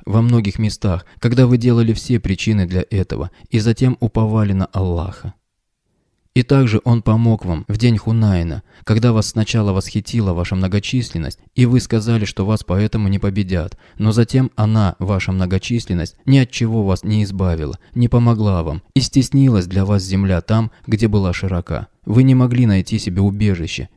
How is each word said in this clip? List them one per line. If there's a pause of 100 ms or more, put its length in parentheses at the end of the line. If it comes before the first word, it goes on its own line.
во
многих
местах, (100)
когда
вы
делали
все
причины
для
этого, (180)
и
затем
уповали
на
Аллаха. (1000)
И
также
Он
помог
вам
в
день
Хунайна, (220)
когда
вас
сначала
восхитила
ваша
многочисленность, (160)
и
вы
сказали,
что
вас
поэтому
не
победят, (180)
но
затем
она,
ваша
многочисленность, (100)
ни
от
чего
вас
не
избавила, (160)
не
помогла
вам, (100)
и
стеснилась
для
вас
земля
там, (160)
где
была
широка. (180)
Вы
не
могли
найти
себе
убежище,